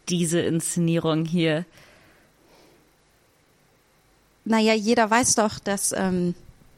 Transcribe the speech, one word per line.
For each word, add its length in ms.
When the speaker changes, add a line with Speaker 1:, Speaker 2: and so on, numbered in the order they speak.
Speaker 1:
diese 300
Inszenierung 840
hier? 400
Speaker 2:
Naja, 280
jeder 360
weiß 260
doch, 240
dass, 320
ähm, 420